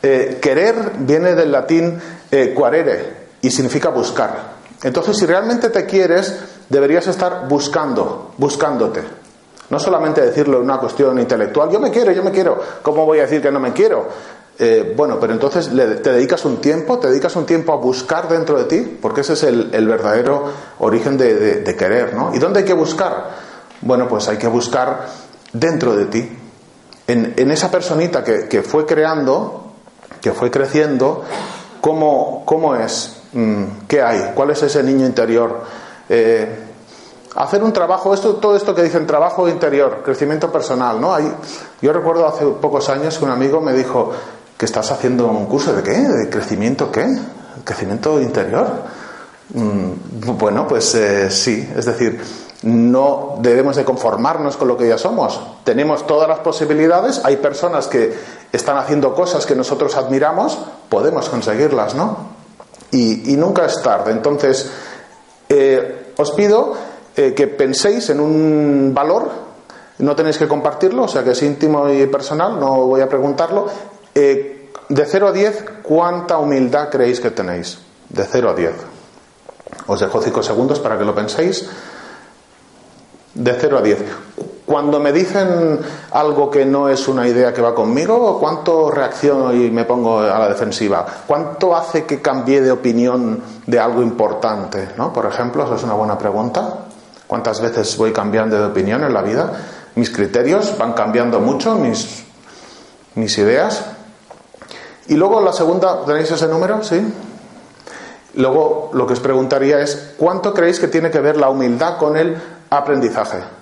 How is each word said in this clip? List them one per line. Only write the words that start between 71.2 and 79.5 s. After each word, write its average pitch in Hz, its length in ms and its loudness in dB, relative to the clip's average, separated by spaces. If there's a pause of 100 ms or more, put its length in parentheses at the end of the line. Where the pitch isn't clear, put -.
que 127 80 2
es 123 100 0
íntimo 147 460 2
y 139 180 4
personal, 156 540 -2
no 135 260 2
voy 131 140 4
a 135 80 2
preguntarlo. 156 580 0 (480)
Eh, 139 560 2 (180)
de 147 180 2
cero 196 220 2
a 185 40 2
diez, 208 320 0 (180)
¿cuánta 170 560 0
humildad 143 520 0
creéis 123 280 2
que 117 120 -2
tenéis? 87 480 -6 (300)
De - 160 -4
cero 117 260 0
a - 40 -2
diez. 85 200 -2 (1120)